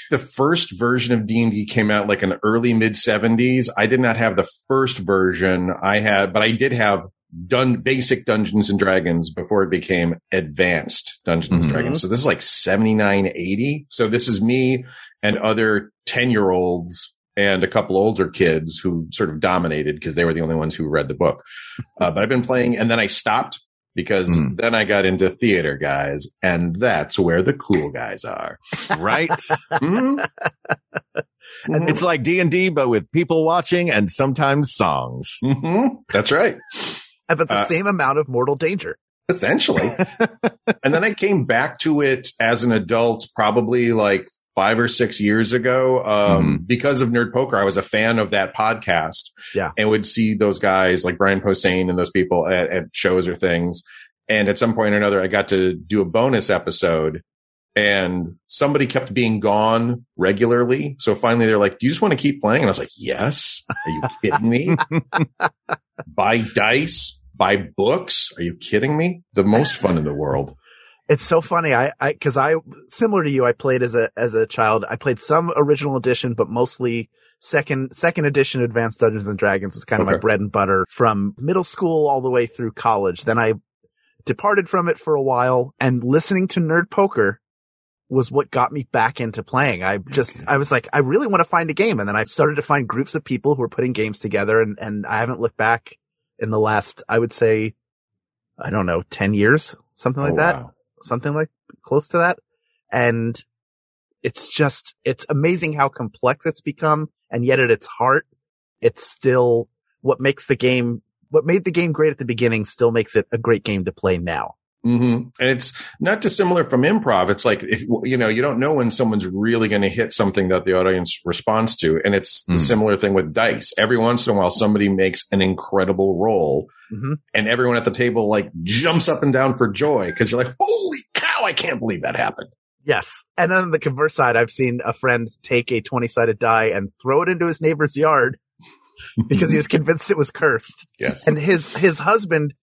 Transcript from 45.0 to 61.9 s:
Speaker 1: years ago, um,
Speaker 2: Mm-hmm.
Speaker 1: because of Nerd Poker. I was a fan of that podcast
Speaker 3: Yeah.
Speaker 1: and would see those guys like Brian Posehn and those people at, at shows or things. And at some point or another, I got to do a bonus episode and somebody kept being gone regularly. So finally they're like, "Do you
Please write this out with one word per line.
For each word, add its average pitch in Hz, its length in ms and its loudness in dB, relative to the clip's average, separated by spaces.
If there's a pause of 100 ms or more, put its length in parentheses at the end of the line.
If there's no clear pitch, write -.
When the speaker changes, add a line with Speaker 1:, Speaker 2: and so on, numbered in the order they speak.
Speaker 1:
years 104 340 2
ago, 127 520 2
um, 101 400 4 (100)
Speaker 2:
Mm-hmm. 78 100 -6
Speaker 1:
because 127 360 0
of 120 80 2
Nerd 120 240 0
Poker. 123 240 0
I 101 80 2
was 95 120 0
a 98 40 2
fan 113 380 0
of 104 120 -2
that 95 240 -2
podcast 101 760 -2 (220)
Speaker 3:
Yeah. 87 240 -2
Speaker 1:
and 107 120 0
would 107 160 2
see 110 300 0
those 101 240 0
guys 95 440 2
like 90 140 -2
Brian 98 240 2
Posehn 92 480 2
and 90 100 0
those 87 120 0
people 87 360 0
at, 90 240 0
at 90 220 -4
shows 92 340 0
or 87 80 -4
things. 87 480 -2 (460)
And 107 180 2
at 101 100 0
some 117 160 0
point 107 200 0
or 104 40 2
another, 101 240 2
I 95 60 0
got 101 220 0
to 92 240 2
do 87 280 -2
a 95 40 0
bonus 113 440 0
episode 85 720 0 (540)
and 90 600 0 (120)
somebody 143 400 0
kept 127 260 -4
being 110 280 0
gone 113 640 2 (100)
regularly. 120 840 2
So 107 140 0
finally 117 320 2
they're 110 120 4
like, 101 200 2
"Do 113 80 -4
you 139 60 2